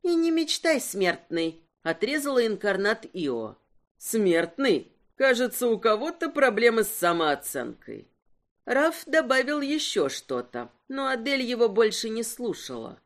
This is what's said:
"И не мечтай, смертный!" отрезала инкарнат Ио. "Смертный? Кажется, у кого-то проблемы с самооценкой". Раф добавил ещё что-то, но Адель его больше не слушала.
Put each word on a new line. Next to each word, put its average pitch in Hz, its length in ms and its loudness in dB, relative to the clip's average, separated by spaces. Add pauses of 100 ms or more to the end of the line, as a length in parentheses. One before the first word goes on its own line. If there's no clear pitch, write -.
"И 349 120 0
не 330 160 2
мечтай, 320 500 0
смертный!" 170 840 -2 (180)
отрезала 254 640 0
инкарнат 202 680 0
Ио. 117 440 -4 (400)
"Смертный? 180 960 0 (240)
Кажется, 247 520 2
у 226 100 2
кого-то 240 500 0
проблемы 233 560 4
с - 40 -4
самооценкой". 139 1200 -2 (580)
Раф 302 400 0
добавил 269 540 0
ещё 277 480 -2
что-то, 120 600 -8 (180)
но 269 200 -4
Адель 262 340 0
его 240 260 2
больше 214 400 2
не 220 140 -4
слушала. 170 840 -8